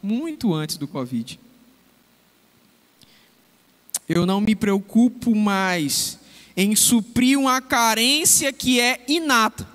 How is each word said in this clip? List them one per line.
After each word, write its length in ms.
muito 520
antes 240
do 100
covid. 500
Eu 160
não 160
me 140
preocupo 800
mais 840
em 180
suprir 640
uma 220
carência 920
que 260
é 260
inata 680